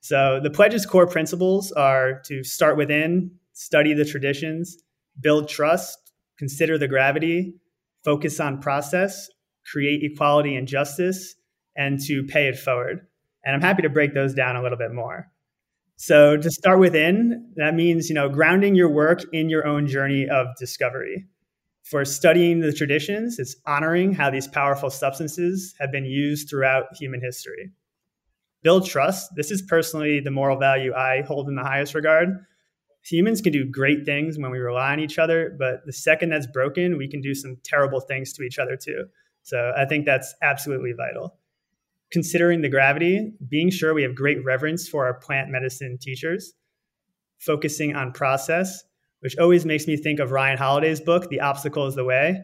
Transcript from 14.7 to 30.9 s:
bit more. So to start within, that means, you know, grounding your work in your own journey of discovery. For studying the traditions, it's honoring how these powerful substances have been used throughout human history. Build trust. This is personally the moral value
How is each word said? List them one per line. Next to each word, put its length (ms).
bit 160
more. 380
So 420
to 140
start 280
within, 760
that 200
means, 340
you 60
know, 140
grounding 460
your 140
work 320
in 180
your 180
own 200
journey 420
of 180
discovery. 680
For 220
studying 540
the 120
traditions, 680
it's 160
honoring 480
how 160
these 180
powerful 420
substances 880
have 120
been 140
used 440
throughout 360
human 220
history. 520
Build 240
trust. 500
This 160
is 100
personally 580
the 120
moral 260
value 360